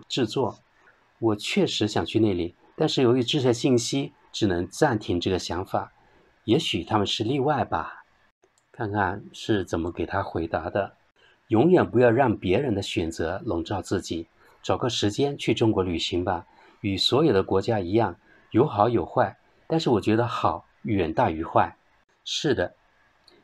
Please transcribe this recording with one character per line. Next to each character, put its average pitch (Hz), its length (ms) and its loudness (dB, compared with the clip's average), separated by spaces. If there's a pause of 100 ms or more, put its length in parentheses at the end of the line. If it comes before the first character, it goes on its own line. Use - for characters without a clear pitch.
制 131 180 -2
作。 113 320 -4 (640)
我 110 160 2
确 170 300 0
实 110 220 -2
想 104 160 -2
去 107 160 -2
那 107 140 4
里， 87 220 -4 (200)
但 156 140 0
是 139 140 0
由 120 120 6
于 131 60 2
这 131 180 0
些 123 140 2
信 123 240 2
息， 135 360 -2 (180)
只 - 160 -2
能 90 200 0
暂 139 300 0
停 92 220 -2
这 98 100 -2
个 92 80 0
想 85 260 -6
法。 95 280 -6 (540)
也 113 120 4
许 101 260 -2
他 107 140 -2
们 101 80 2
是 - 180 -4
例 135 160 -2
外 131 240 0
吧。 - 400 -6 (680)
看 107 200 -8
看 101 400 -2
是 104 320 -2
怎 87 160 -4
么 85 120 -4
给 85 160 -6
他 95 160 -4
回 82 240 -6
答 87 240 -4
的。 98 220 -2 (560)
永 113 200 6
远 139 200 6
不 107 100 2
要 123 100 8
让 110 260 4
别 92 240 0
人 135 140 -2
的 98 80 -2
选 85 300 -4
择 87 340 -4
笼 85 180 -4
罩 95 180 -6
自 95 200 -4
己， 85 260 -8 (340)
找 - 160 -2
个 131 120 -2
时 107 200 -2
间 143 280 -2
去 - 160 0
中 110 180 2
国 95 120 2
旅 90 140 -2
行 90 260 -2
吧。 90 220 -4 (360)
与 98 140 -2
所 120 300 2
有 135 80 4
的 95 100 4
国 95 180 0
家 110 180 -2
一 90 140 -6
样， 104 220 2 (360)
有 117 140 4
好 107 220 2
有 107 180 0
坏， 107 320 -2 (300)
但 160 120 0
是 160 100 -2
我 107 120 4
觉 104 140 2
得 117 120 2
好 90 380 -2 (180)
远 95 280 0
大 110 200 2
于 80 120 -4
坏。 98 320 0 (480)
是 - 300 -2
的， 92 220 -2 (680)